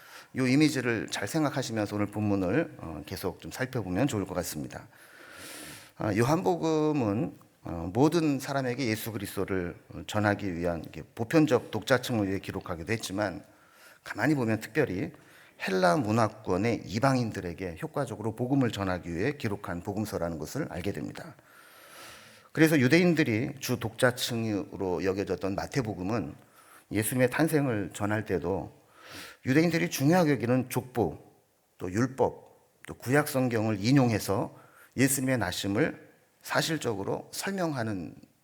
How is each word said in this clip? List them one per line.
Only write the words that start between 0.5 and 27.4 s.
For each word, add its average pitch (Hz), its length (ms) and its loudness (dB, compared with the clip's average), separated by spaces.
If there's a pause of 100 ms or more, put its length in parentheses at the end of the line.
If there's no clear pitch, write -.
잘 - 180 -4
생각하시면서 120 680 -2
오늘 104 100 0
본문을, 104 720 0
어, 80 280 -10
계속 90 340 -6
좀 82 100 -12
살펴보면 120 580 -2
좋을 104 180 -2
것 - 80 -8
같습니다. 76 520 -6 (1080)
아, 107 180 0
요한복음은, 151 1200 2 (240)
어, 85 320 -6
모든 156 440 4
사람에게 131 480 -2
예수 110 260 -2
그리스도를 95 640 -2 (320)
전하기 101 480 0
위한 85 260 -2
이렇게 78 220 -12 (120)
보편적 127 560 2
독자층을 113 580 0
위해 95 100 -2
기록하기도 95 540 -6
했지만 95 500 -4 (600)
가만히 131 320 0
보면 110 260 0
특별히 131 520 -2 (540)
헬라 185 300 4
문화권의 107 880 2
이방인들에게 95 1000 -2
효과적으로 110 520 -4
복음을 123 360 2
전하기 90 440 -2
위해 113 220 0
기록한 98 460 -4
복음서라는 92 560 -4
것을 76 320 -6
알게 90 220 -4
됩니다. - 420 -8 (1160)
그래서 156 260 6
유대인들이 139 840 4
주 127 200 -2
독자층으로 107 1200 0
여겨졌던 95 500 -2
마태복음은 95 800 -4 (580)
예수님의 123 380 2
탄생을 139 640 0